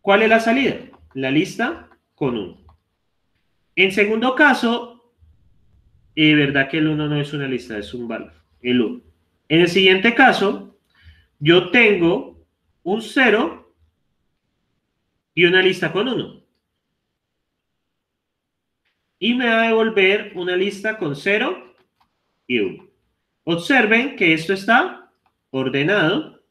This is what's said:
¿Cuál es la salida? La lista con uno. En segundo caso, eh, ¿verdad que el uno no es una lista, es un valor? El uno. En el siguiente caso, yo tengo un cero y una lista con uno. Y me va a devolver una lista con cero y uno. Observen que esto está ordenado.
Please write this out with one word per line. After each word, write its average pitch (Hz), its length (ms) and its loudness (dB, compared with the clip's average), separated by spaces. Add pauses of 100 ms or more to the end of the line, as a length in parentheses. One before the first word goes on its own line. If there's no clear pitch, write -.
¿Cuál 202 200 4
es 220 80 2
la 226 100 4
salida? 233 360 0 (380)
La 135 180 -6
lista 190 580 -4 (260)
con 123 220 -4
uno. 87 280 -12 (1080)
En 190 160 2
segundo 220 440 0
caso, 240 800 0 (1000)
eh, 156 200 4
¿verdad 143 340 2
que 165 80 -4
el 156 100 2
uno 151 200 -2
no 147 120 -2
es 147 140 -6
una 139 140 -6
lista, 120 300 -8
es 104 160 -12
un 120 140 -10
valor? 110 260 -12 (280)
El 123 200 0
uno. 101 200 -4 (480)
En 165 120 4
el 175 60 4
siguiente 190 460 2
caso, - 680 0 (600)
yo 175 320 2
tengo 208 760 0 (380)
un 208 180 -4
cero 254 760 -2 (1600)
y 165 100 2
una 185 180 4
lista 180 300 0
con 202 160 -2
uno. 190 360 -8 (2750)
Y 226 140 0
me 247 140 -2
va 226 160 2
a 226 40 0
devolver 214 680 0
una 180 200 -6
lista 202 420 -4
con 147 200 -6
cero 226 580 -4 (720)
y 123 120 -2
uno. 90 280 -6 (580)
Observen 226 680 0
que 165 180 0
esto 160 200 -4
está 233 580 -2 (380)
ordenado. 156 1000 -2